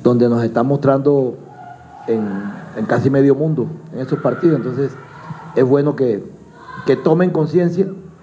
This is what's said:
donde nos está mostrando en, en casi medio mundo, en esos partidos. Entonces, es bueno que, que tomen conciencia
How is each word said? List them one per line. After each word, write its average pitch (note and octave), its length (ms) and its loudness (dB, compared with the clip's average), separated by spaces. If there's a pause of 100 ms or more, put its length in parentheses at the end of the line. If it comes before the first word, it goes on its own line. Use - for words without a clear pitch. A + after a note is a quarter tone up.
donde A#2+ 240 4
nos A#2 160 2
está A#2 200 0
mostrando C#3 720 2 (720)
en, A2 200 -2 (480)
en A2 120 -4
casi A#2+ 240 2
medio C#3 240 4
mundo, C#3 320 -2 (260)
en A2+ 60 -10
esos C3 180 -4
partidos. C#3+ 400 2
Entonces, B2+ 360 -4 (640)
es C#3 80 4
bueno C#3+ 320 2
que, A#2 280 0 (640)
que C3+ 80 4
tomen F3 340 2
conciencia E3 560 0 (380)